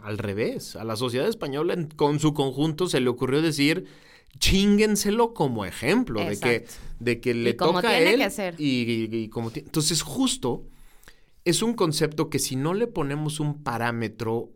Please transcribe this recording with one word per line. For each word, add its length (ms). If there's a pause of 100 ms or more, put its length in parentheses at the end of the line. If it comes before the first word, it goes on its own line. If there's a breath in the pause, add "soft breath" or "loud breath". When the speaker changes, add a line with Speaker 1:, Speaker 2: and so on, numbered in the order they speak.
Speaker 1:
al 160
revés. 560
A 80
la 120
sociedad 320
española 460
en, 140
con 320
su 160
conjunto 520
se 120
le 100
ocurrió 320
decir, 440 (520 loud breath)
"Chíngenselo 960
como 320
ejemplo 540
de 200
que, 180
Speaker 2:
Exacto. 160 (260 loud breath)
Speaker 1:
de 200
que 140
le 180
Speaker 2:
Y 40
como 260
Speaker 1:
toca 80
a 80
Speaker 2:
tiene 160
Speaker 1:
él 80
Speaker 2:
que 80
ser. 300
Speaker 1:
y, 520
y, 40
y 140
como 200
ti-". 120
Entonces, 420
justo 600 (800 soft breath)
es 200
un 100
concepto 560
que 100
si 160
no 200
le 120
ponemos 520
un 240
parámetro 920